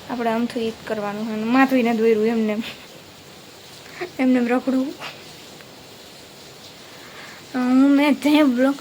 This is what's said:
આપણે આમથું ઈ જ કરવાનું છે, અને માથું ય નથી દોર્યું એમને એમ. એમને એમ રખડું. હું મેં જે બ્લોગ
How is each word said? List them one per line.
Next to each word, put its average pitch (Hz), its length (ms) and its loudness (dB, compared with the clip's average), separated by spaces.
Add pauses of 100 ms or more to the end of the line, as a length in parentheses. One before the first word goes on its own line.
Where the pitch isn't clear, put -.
આપણે 240 200 -4
આમથું 233 320 -4
ઈ 226 80 -4
જ 220 40 -8 (140)
કરવાનું 208 400 -6
છે, 220 60 -8
અને 214 100 -6
માથું 262 360 2
ય 240 40 2
નથી 233 140 0
દોર્યું 220 300 2
એમને 220 260 -2
એમ. 220 100 -6 (1600)
એમને 254 200 2
એમ 240 80 0
રખડું. 262 460 -2 (2500)
હું 254 360 4
મેં 285 240 4
જે 294 300 2
બ્લોગ 262 380 2